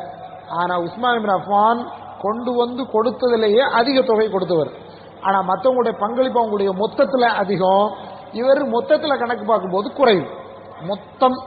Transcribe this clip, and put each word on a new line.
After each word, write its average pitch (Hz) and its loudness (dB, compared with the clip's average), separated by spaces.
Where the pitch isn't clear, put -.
ஆனா, 175 -2
உஸ்மான் 226 -2
இப்னு 208 -2
அஃபான் 208 2
கொண்டு 233 -4
வந்து 240 -2
கொடுத்ததிலேயே 226 2
அதிக 262 2
தொகை 220 2
கொடுத்தவர். 175 0
ஆனா, 196 2
மத்தவங்களுடைய 226 0
பங்களிப்பு 240 0
அவங்களுடைய 208 0
மொத்தத்துல 254 0
அதிகம், 196 2
இவர் 269 2
மொத்தத்துல 269 2
கணக்கு 233 -4
பார்க்கும்போது 202 0
குறைவு. 208 4
மொத்தம் 208 0